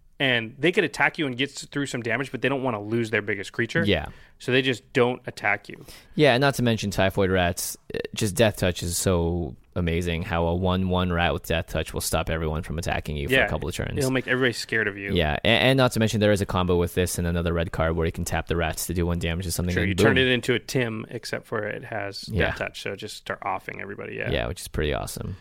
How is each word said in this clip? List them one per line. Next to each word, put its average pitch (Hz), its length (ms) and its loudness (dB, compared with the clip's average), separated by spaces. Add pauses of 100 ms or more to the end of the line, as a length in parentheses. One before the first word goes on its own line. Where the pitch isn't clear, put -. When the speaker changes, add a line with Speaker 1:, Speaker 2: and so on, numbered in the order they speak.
(200)
Speaker 1:
and 123 400 2
they 160 140 4
could 196 100 4
attack 147 340 2
you 156 80 0
and 127 120 -2
get 135 120 0
s-, - 220 -12
through 143 160 -2
some 131 140 -4
damage, 117 300 -2
but 117 100 -6
they 127 80 2
don't 131 140 0
wanna 117 180 -2
lose 110 300 0
their 107 120 4
biggest 101 300 -4
creature. 117 300 0
Speaker 2:
Yeah. 85 240 2 (320)
Speaker 1:
So - 120 -4
they 131 100 6
just 131 300 -2
don't 123 340 4
attack 104 440 -2
you. - 160 -16 (300)
Speaker 2:
Yeah, 147 180 8
and 127 80 4
not 139 140 4
to 123 80 0
mention 110 280 2
Typhoid 95 400 2
Rats, 90 460 0 (180)
uh, - 40 -4 (140)
just 101 220 -2
Death 110 220 4
Touch 92 260 0
is 87 140 -2
so 85 580 0 (200)
amazing 85 460 0
how 85 260 0
a 85 60 2
one 92 360 2
one 90 240 2
rat 85 200 2
with - 140 -4
Death 82 200 0
Touch - 260 -4
will 78 80 -4
stop 82 280 -2
everyone 80 320 -2
from - 160 -6
attacking - 380 -4
you 71 140 -4
for 127 60 2
Speaker 1:
Yeah, 123 100 4
Speaker 2:
a 104 40 -2
couple 71 200 -4
of - 60 -6
turns. - 220 -6
Speaker 1:
it'll 131 140 0
make 131 160 -2
everybody 127 240 2
scared 110 380 -2
of 98 80 -6
you. 98 160 -4
Speaker 2:
Yeah, 78 320 2
and, 107 180 4
and 131 140 4
not 127 160 4
to 113 60 0
mention 110 200 2
there 104 140 6
is 95 80 2
a 101 40 0
combo 90 320 2
with 87 160 2
this 90 240 0
and 90 80 0
another 85 280 0
red 85 180 0
card 82 240 0
where 82 100 0
you 82 60 0
can 87 140 -6
tap 82 220 -2
the 85 100 0
rats 80 300 -2
to 85 60 -4
do 87 120 2
one 87 120 0
damage 85 280 -2
to 85 60 -4
something. 87 220 -2
Speaker 1:
Sure, 110 100 0
Speaker 2:
then 98 60 0
Speaker 1:
you 98 60 -2
Speaker 2:
boom. 95 120 4
Speaker 1:
turn 131 100 4
it 131 100 4
into 127 260 2
a 110 60 0
Tim, 113 500 -4
except - 380 -8
for 110 180 -4
it 107 200 -8
has 101 420 -8
Speaker 2:
Yeah. 98 200 0
Speaker 1:
Death 78 100 -4
Touch, - 240 -6
so 104 160 -6
just 104 180 -12
start - 280 -8
offing 98 360 -6
everybody. 104 360 -10
Yeah. 107 140 -4
Speaker 2:
Yeah, 60 180 0
which - 120 -8
is - 80 -12
pretty 76 260 -2
awesome 76 480 -6